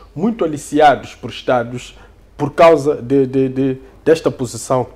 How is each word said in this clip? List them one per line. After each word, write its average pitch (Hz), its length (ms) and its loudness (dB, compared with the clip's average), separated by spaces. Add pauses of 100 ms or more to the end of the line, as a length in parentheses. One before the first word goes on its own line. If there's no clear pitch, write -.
(160)
muito 208 300 -2
aliciados 156 720 0
por 113 160 -14
Estados 123 680 -6 (400)
por 147 160 -4
causa 151 480 4
de, 131 240 0
de, 131 240 0
de, 131 280 -2 (280)
desta 160 240 2
posição 123 560 -4
que - 100 -14